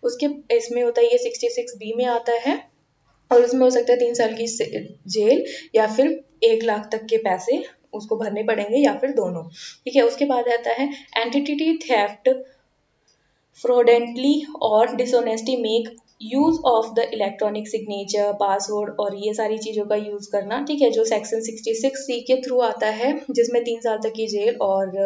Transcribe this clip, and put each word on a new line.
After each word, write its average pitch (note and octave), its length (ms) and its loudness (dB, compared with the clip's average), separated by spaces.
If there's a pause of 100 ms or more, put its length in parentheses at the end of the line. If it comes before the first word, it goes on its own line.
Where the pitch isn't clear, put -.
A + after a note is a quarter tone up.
उसके, C#4+ 540 -2
इसमें A#3+ 260 0
होता A#3 180 2
है, A#3 120 4
ये B3 60 4
सिक्सटी A#3+ 300 -2
सिक्स A#3 280 -6
बी G#3+ 200 -8
में B3 80 0
आता A#3 280 -2
है A#3 360 -2 (640)
और A#3+ 100 8
उसमें B3+ 200 4
हो B3+ 80 8
सकता A#3+ 220 2
है B3 60 4
तीन A#3+ 160 2
साल A3 200 0
की A#3 120 -4
से-, - 640 -8
जेल A3 360 2 (300)
या A3 120 6
फिर C4 380 0 (180)
एक A3+ 200 4
लाख G#3+ 300 -2
तक A3 120 -6
के A3+ 120 0
पैसे A3 480 0 (280)
उसको G#3+ 240 -4
भरने G#3 260 -4
पड़ेंगे G#3+ 360 0
या B3 160 4
फिर C4+ 160 -2
दोनों, F3+ 400 -4 (340)
ठीक C4 120 -2
है। C4 60 6
उसके A#3 220 2
बाद B3 240 0
आता A#3 220 0
है C4 200 -2 (360)
entity C#4+ 320 -2
theft, C4 760 0 (1300)
fraudulently A#3+ 760 4 (220)
और A3 260 4
dishonesty A#3 520 0
make A3+ 480 -2 (320)
use C#4 460 2
of A3+ 240 4
the A3+ 160 0
electronic G#3+ 600 -4
signature, G#3 600 -2 (140)
password G3+ 480 -2 (100)
और G3+ 160 -2
ये G#3+ 180 -4
सारी A3 240 -2
चीज़ों G#3+ 260 -4
का G#3 120 -2
यूज़ G#3 360 -8
करना, G#3 320 -4
ठीक D4 180 0
है, A#3 80 6
जो A3 140 2
section A3 360 -2
सिक्सटी A3+ 340 -6
सिक्स C4+ 260 -2
सी A#3+ 200 -6
के B3+ 140 0
through B3+ 280 0
आता G#3+ 280 -2
है, A#3+ 300 -2 (100)
जिसमें A#3+ 340 2
तीन A#3 160 -4
साल A3+ 180 -2
तक A3 180 -4
की A3 100 -4
जेल G#3+ 300 -2
और G3 500 0